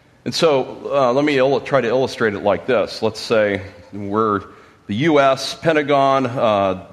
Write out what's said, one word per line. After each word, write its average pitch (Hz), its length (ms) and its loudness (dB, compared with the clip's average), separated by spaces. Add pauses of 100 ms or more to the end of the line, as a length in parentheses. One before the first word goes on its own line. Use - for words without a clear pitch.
(260)
And 120 100 -6
so, - 560 0
uh, 131 220 2
let 143 100 2
me 147 140 2
il-, 131 240 2
try 139 180 0
to 117 80 -2
illustrate 117 460 0
it 98 80 -6
like 92 240 0
this. 104 360 -2
Let's 110 200 -4
say 104 400 0 (320)
we're, 101 480 -2 (460)
the 104 80 -4
U 147 260 2
S 135 320 0
Pentagon, 139 720 0
uh, 101 680 0